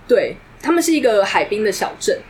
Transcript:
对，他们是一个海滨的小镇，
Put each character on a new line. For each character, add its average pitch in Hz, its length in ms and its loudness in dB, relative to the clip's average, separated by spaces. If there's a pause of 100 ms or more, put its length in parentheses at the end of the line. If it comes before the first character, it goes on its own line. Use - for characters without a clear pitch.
对， 175 300 0 (260)
他 - 80 -2
们 339 100 2
是 330 120 0
一 302 80 2
个 220 240 2
海 185 200 0
滨 208 200 -2
的 202 80 0
小 - 260 -6
镇， - 180 -2 (140)